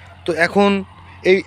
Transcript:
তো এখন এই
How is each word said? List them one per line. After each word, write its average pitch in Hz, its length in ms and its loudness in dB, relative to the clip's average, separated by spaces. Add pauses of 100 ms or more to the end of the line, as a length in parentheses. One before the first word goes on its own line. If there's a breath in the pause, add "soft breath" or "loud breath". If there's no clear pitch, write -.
(240 loud breath)
তো 175 80 -6
এখন 196 520 0 (380 loud breath)
এই 185 240 2